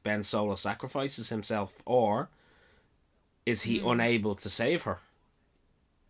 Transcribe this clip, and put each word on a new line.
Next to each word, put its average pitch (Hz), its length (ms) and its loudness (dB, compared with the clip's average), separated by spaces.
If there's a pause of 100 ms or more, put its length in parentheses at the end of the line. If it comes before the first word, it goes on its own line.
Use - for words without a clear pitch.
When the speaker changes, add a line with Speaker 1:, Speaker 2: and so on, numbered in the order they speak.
Speaker 1:
Ben 104 200 0
Solo 104 320 0
sacrifices 123 720 -4
himself, 107 580 -4
or 120 440 4 (1160)
is 117 180 0
he 113 160 0
Speaker 2:
Hmm. 101 100 -2
Speaker 1:
unable 117 460 2
to - 140 -8
save 143 340 0
her? 95 180 -4 (1080)